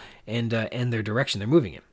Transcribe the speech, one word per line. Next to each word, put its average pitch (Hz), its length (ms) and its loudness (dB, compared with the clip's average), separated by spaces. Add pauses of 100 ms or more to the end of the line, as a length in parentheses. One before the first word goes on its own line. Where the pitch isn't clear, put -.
(260)
and, 117 280 -2
uh, 110 180 0
and 123 200 -2
their 110 120 -2
direction 107 360 -2
they're 101 80 -2
moving 127 260 4
in." - 80 -16 (100)